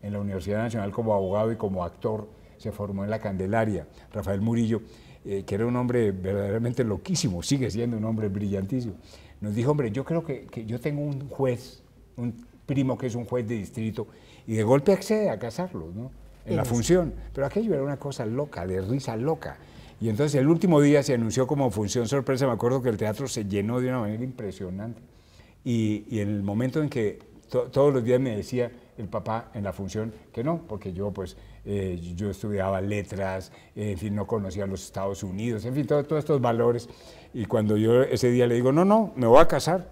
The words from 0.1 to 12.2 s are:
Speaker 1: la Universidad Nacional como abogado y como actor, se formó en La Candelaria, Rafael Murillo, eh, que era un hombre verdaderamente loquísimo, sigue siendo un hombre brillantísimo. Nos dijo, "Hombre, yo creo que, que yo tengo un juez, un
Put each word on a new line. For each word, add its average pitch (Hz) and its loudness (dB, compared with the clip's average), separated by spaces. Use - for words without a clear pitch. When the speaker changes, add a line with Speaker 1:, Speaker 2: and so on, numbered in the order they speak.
Speaker 1:
la 101 -4
Universidad 101 -4
Nacional 110 -4
como 110 0
abogado 101 2
y 113 -2
como 95 -2
actor, 107 -4
se 107 -8
formó 101 -6
en 104 -2
La 110 -2
Candelaria, 98 0
Rafael 98 -4
Murillo, 113 2
eh, 98 -4
que - -4
era 113 0
un 120 0
hombre 120 2
verdaderamente 101 -2
loquísimo, 104 -2
sigue 131 0
siendo 117 -2
un 107 -2
hombre 110 0
brillantísimo. 101 -2
Nos 104 -4
dijo, 117 2
"Hombre, 139 0
yo 131 -4
creo 165 -2
que, 131 -8
que 113 -10
yo 117 -6
tengo 147 -4
un 139 -6
juez, - -4
un 120 -4